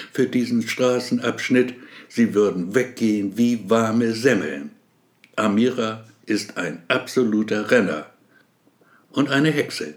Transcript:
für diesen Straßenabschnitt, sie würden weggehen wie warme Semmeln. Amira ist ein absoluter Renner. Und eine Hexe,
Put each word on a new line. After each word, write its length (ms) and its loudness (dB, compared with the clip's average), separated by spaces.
für 140 2
diesen 380 0
Straßenabschnitt, 1120 0
sie 240 2
würden 400 0
weggehen 640 0
wie 320 0
warme 440 2
Semmeln. 580 0
Amira 720 0
ist 320 -4
ein 300 -6
absoluter 840 0
Renner. 380 0
Und 180 0
eine 220 2
Hexe, 460 -4